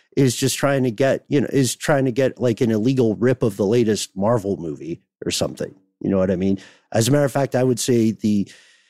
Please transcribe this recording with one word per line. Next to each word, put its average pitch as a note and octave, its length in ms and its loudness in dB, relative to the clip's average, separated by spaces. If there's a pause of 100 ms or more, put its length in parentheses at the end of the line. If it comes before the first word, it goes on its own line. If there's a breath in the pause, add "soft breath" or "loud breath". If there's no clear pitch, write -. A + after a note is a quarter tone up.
(180 soft breath)
is C3 180 2
just C3 220 -2
trying C#3 260 0
to B2+ 80 0
get, B2+ 360 0
you C#3 140 2
know, - 120 -2
is C3 220 0
trying C#3 300 0
to C3 60 -2
get, B2+ 300 -2
like, A#2+ 180 0
an A2+ 120 2
illegal A2+ 440 2
rip A#2+ 280 0
of G#2+ 120 0
the G#2 120 0
latest G#2+ 500 0
Marvel G2 400 0
movie D#2 440 -10 (220)
or E2+ 80 -4
something. - 420 -6 (280)
You G2 80 -2
know G2 80 2
what F#2 140 2
I F#2+ 40 0
mean? G2 220 0 (340 loud breath)
As A2 160 0
a B2 40 2
matter D3 120 4
of C3+ 80 0
fact, C#3 240 -2
I B2+ 80 2
would B2+ 160 0
say A#2 320 2
the, G#2 400 -2 (380 soft breath)